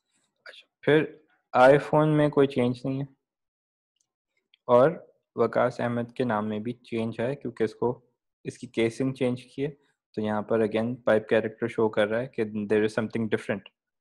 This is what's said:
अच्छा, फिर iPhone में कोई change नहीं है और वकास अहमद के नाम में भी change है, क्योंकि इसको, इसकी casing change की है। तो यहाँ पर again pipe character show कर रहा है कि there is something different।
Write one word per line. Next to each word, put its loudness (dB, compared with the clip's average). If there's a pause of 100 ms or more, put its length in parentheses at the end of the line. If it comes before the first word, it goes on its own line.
(460)
अच्छा, -20 (180)
फिर 0 (320)
iPhone 6
में 2
कोई 2
change -2
नहीं -4
है -8 (1600)
और 4 (320)
वकास 0
अहमद -4
के -4
नाम -2
में -4
भी -8
change -6
है, -2
क्योंकि -4
इसको, -4 (400)
इसकी -14
casing -2
change -4
की -12
है। -8 (380)
तो -6
यहाँ -2
पर 0
again -4 (100)
pipe 2
character 0
show 0
कर 0
रहा -4
है -8
कि -6
there 0
is -4
something -4
different। -4 (400)